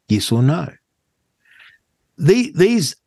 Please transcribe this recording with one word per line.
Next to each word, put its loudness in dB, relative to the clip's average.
Yes -2
or 0
no? -2
The, 2
these, 0